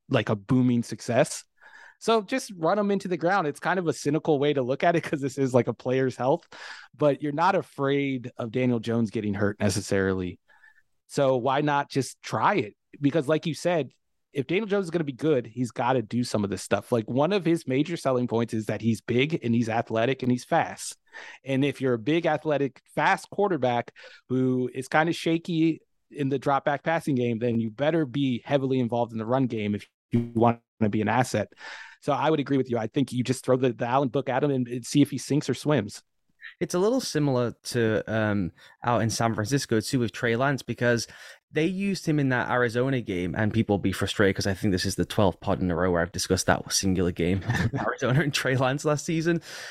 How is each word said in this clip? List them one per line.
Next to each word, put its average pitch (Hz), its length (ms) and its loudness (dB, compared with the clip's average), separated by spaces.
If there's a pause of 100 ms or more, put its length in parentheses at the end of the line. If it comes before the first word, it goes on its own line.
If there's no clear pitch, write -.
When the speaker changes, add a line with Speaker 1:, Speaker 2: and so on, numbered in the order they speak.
Speaker 1:
like, 117 220 2
a 110 80 0
booming 123 440 2
success. 117 600 0 (560)
So 220 220 2
just 233 360 -6
run 170 220 0
him 202 100 2
into 196 200 0
the 180 80 -2
ground. 170 300 2
It's 143 120 -4
kind 170 180 -2
of 185 80 -2
a 156 60 2
cynical 151 480 0
way 147 140 2
to 139 80 0
look 127 200 -2
at 170 140 4
it 160 60 0
'cause 156 180 -4
this 135 180 -6
is, 135 160 2
like, 123 140 6
a 120 60 0
player's 131 420 -2
health, 135 320 0 (480)
but 147 260 2
you're 147 120 -4
not 170 200 2
afraid 139 840 -2
of 123 140 -6
Daniel 123 280 2
Jones 113 300 0
getting 104 240 -2
hurt 101 260 0
necessarily. 95 800 0 (680)
So 135 280 2
why 131 240 0
not 147 300 0
just - 320 -4
try 135 340 0
it? 107 200 -2 (260)
Because 143 260 2
like 156 180 0
you 160 80 -2
said, 160 360 -2 (420)
if 139 160 -4
Daniel 196 200 -2
Jones 196 180 0
is 165 60 -8
gonna 170 120 0
be 139 80 -6
good, 131 360 0
he's 120 240 -4
gotta 127 300 0
do 117 220 -2
some 107 220 0
of 98 40 -2
this 95 120 -6
stuff. - 320 -2
Like, 113 160 0
one 143 240 2
of 202 100 0
his 165 240 0
major 147 300 -2
selling 123 320 0
points 113 240 -2
is 110 140 -4
that 107 120 -4
he's 110 220 0
big 139 420 0
and 117 100 0
he's 117 140 2
athletic 117 560 -2
and 123 80 2
he's 123 140 -2
fast. - 520 -2 (460)
And 135 220 0
if 135 160 -4
you're 127 140 2
a 117 40 -2
big, 160 260 0
athletic, 147 560 -2 (140)
fast 165 360 2
quarterback 127 600 0 (380)
who 127 440 0
is 131 140 -8
kinda 160 240 4
shaky 165 720 0 (300)
in 143 180 -2
the 135 100 0
drop 139 260 0
back 143 160 0
passing 160 320 -2
game, 120 240 0
then 117 220 0
you 113 100 -2
better 151 340 0
be 131 400 -2
heavily 131 360 0
involved 117 320 0
in 110 80 -6
the 110 80 -6
run 127 180 2
game 107 300 -2
if 98 120 -6 (220)
you 120 240 0
wanna 117 260 4 (300)
be 107 120 0
an 101 60 0
asset. 110 460 0 (480)
So 147 120 0
I 135 180 0
would 156 80 2
agree 139 180 0
with 131 140 0
you. 117 80 0
I 110 80 -4
think 135 240 -2
you 123 120 -2
just 127 220 -4
throw 131 120 4
the, 127 160 2
the 117 120 -6
Allen 131 240 0
book 131 180 -4
at 131 160 0
him 147 60 2
and, 127 180 0
and 123 160 -8
see 143 200 4
if - 80 2
he 85 80 -6
sinks 143 280 -2
or 131 60 2
swims. 123 480 -2 (580)
Speaker 2:
It's 170 140 -4
a 180 60 0
little 226 220 0
similar 131 520 0 (120)
to, 110 460 0
um, 104 400 0 (320)
out 117 200 2
in 113 80 2
San 113 240 0
Francisco 110 460 0
too 131 180 0
with 117 140 -2
Trey 117 220 0
Lance, 135 280 0
because 120 420 0 (460)
they 156 140 0
used 190 400 -2
him 151 140 2
in 139 100 2
that 123 220 0
Arizona 123 500 2
game, 90 340 -2
and 107 160 2
people 107 220 2
will 95 80 2
be 98 100 0
frustrated 98 440 2
'cause - 100 -2
I 101 80 0
think 101 180 0
this 92 140 0
is 98 100 -2
the 87 100 0
twelfth 98 340 2
pod 95 220 -2
in 92 100 0
a 85 40 -2
row 90 160 0
where 85 100 2
I've 90 100 -4
discussed 92 340 -2
that - 260 0
singular 92 400 0
game, 90 300 0
<laughs> 113 460 -2
Arizona 127 340 0
and 143 100 -2
Trey 131 240 0
Lance 131 300 0
last 147 180 0
season. 165 380 0 (300)